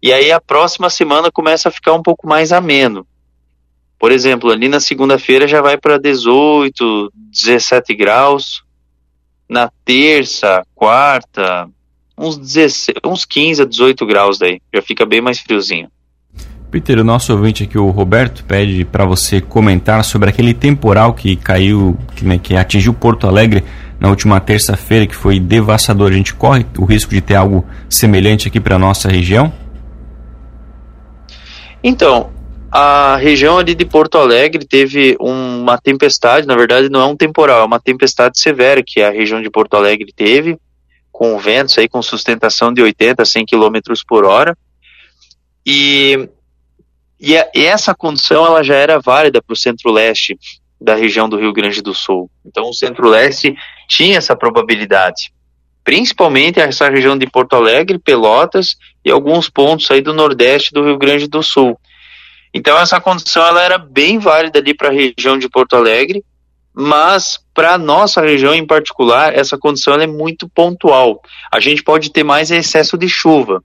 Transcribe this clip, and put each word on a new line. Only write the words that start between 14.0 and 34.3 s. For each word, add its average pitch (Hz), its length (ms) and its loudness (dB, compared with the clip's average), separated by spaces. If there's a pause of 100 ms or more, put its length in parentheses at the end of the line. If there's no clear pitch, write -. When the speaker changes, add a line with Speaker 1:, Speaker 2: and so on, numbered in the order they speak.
Speaker 1:
graus 101 320 0
daí. 90 240 -2 (100)
Já 104 80 -2
fica 110 240 -2
bem 110 160 0
mais 123 200 -4
friozinho. 95 480 -6 (840)
Speaker 2:
Peter, - 300 0
o 110 40 2
nosso 120 280 0
ouvinte 104 320 0
aqui, 101 120 -8
o 101 140 2
Roberto, 104 540 0
pede 98 400 -2
pra 101 200 -2
você 92 360 0
comentar 107 640 2
sobre 101 260 0
aquele 120 240 2
temporal 117 600 2
que 95 200 -2
caiu, 95 640 0 (160)
que, - 100 -10
né, 92 140 2
que - 160 -4
atingiu 98 400 2
Porto 117 320 0
Alegre 104 380 2 (340)
na 98 100 0
última 98 320 2
terça-feira, 107 640 0
que 98 120 -10
foi 98 240 0
devastador. 104 720 2
A - 20 2
gente 98 180 0
corre 127 320 0 (140)
o 95 60 0
risco 104 280 0
de 101 80 0
ter - 140 -2
algo 95 320 2 (220)
semelhante 104 580 2
aqui - 140 -2
pra 95 180 0
nossa 95 300 0
região? 95 440 2 (2250)
Speaker 1:
Então, 127 480 2 (420)
a 143 440 4
região 147 420 2
ali 170 160 0
de 170 100 -2
Porto 156 320 2
Alegre 143 480 2